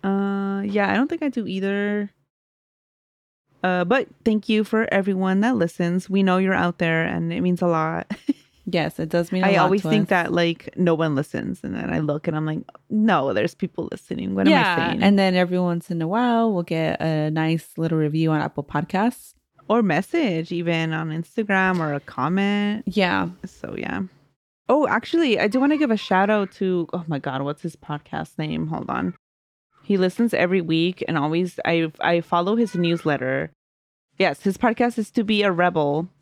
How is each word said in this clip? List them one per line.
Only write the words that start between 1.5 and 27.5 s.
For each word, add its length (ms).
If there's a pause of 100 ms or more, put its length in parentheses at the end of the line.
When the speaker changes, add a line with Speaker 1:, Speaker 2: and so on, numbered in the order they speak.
Speaker 1:
Uh, 220
but 220 (180)
thank 240
you 160
for 280
everyone 480
that 160
listens. 520
We 140
know 160
you're 160
out 240
there, 260
and 280
it 100
means 200
a 40
lot. 440 (160)
<laughs> 100 (320)
Speaker 2:
Yes, 300
it 120
does 200
mean 140
a 20
Speaker 1:
I 60
Speaker 2:
lot 140
Speaker 1:
always 160
Speaker 2:
to 80
Speaker 1:
think 160
Speaker 2:
us. 20
Speaker 1:
that, 240
like, 440
no 200
one 180
listens, 480
and 100
then 200
I 80
look, 260
and 100
I'm 80
like, 180 (280)
"No, 420
there's 220
people 380
listening. 420
What 140
Speaker 2:
Yeah, 100 (160)
Speaker 1:
am 60
I 80
saying?" 160
Speaker 2:
and 120
then 200
every 240
once 280
in 140
a 60
while, 440
we'll 120
get 360
a 300
nice 380 (100)
little 180
review 360
on 80
Apple 240
Podcasts. 720 (340)
Speaker 1:
Or 160
message, 680
even 420
on 180
Instagram, 680
or 160
a 60
comment. 880
Speaker 2:
Yeah. 400 (160)
Speaker 1:
So, 340
yeah. 240 (680)
Oh, 200
actually, 500
I 80
do 140
wanna 160
give 160
a 40
shout 320
out 300
to, 340
oh 140
my 140
God, 220
what's 200